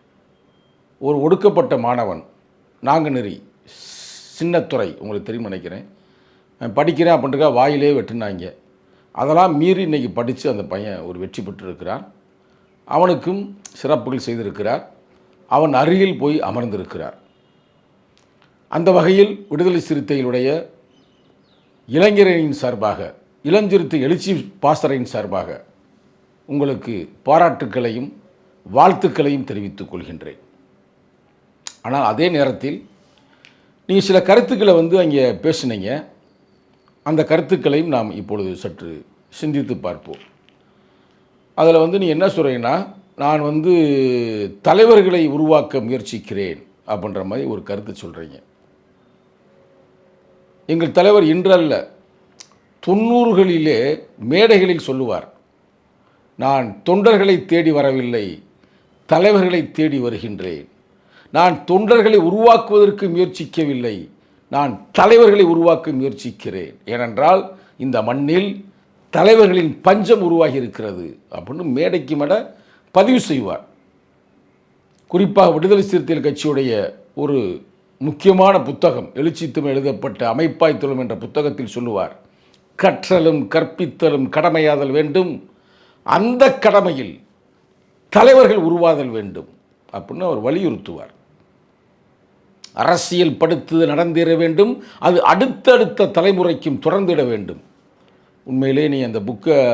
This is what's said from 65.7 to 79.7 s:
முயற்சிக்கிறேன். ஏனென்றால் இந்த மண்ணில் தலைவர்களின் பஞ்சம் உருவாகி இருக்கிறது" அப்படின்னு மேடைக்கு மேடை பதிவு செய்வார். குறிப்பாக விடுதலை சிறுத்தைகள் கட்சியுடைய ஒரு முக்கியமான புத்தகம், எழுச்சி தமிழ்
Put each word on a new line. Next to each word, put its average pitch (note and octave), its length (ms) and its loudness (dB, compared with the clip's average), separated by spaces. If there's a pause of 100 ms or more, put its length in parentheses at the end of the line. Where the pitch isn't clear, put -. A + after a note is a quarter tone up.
முயற்சிக்கிறேன். G#2+ 920 -8
ஏனென்றால் A#2+ 720 0 (220)
இந்த B2 240 -4
மண்ணில் D#3 600 -2 (460)
தலைவர்களின் F#3 720 4
பஞ்சம் G3+ 420 4
உருவாகி E3 320 2
இருக்கிறது" G2+ 640 -8 (120)
அப்படின்னு D3+ 320 -12
மேடைக்கு D#3 540 -2
மேடை D#3+ 300 -2 (440)
பதிவு A3 300 4
செய்வார். G#2+ 440 -6 (1400)
குறிப்பாக F#3 440 2
விடுதலை F#3+ 320 2
சிறுத்தைகள் D3+ 500 -2
கட்சியுடைய C3 600 -2 (220)
ஒரு C3+ 520 -4 (320)
முக்கியமான F#3 640 2
புத்தகம், C3+ 540 -2
எழுச்சி D#3+ 360 -4
தமிழ் C#3+ 200 -4